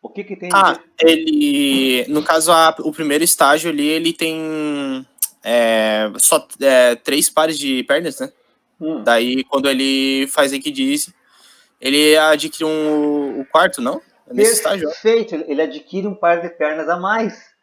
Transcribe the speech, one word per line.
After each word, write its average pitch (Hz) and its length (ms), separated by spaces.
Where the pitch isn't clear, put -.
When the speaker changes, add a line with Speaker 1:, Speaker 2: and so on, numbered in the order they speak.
Speaker 1:
O 117 80
que 196 140
que 196 120
tem 180 180
Speaker 2:
Ah, 190 200
Speaker 1:
de - 80
Speaker 2:
ele, 143 1000
no 151 160
caso, 160 280
a, 160 280
o 151 120
primeiro 151 320
estágio 160 460
ali, 147 160
ele 165 280
tem, 151 920
é, 110 720
só, - 300
é, 127 340
três 143 340
pares 156 280
de 135 260
pernas, 160 360
né? 131 120
Speaker 1:
Hum. 156 240
Speaker 2:
Daí, 123 400
quando 139 260
ele 135 580
faz 139 260
equidise, 135 600
ele 151 340
adquire 156 480
um, 147 800
o 135 40
quarto, 165 360
não? 147 200
É - 40
nesse 220 200
estágio, 185 340
ó. 151 40
Speaker 1:
Perfeito, 220 440
ele, - 120
ele 147 140
adquire 202 460
um 190 80
par 170 260
de 170 80
pernas 156 380
a 175 100
mais 208 520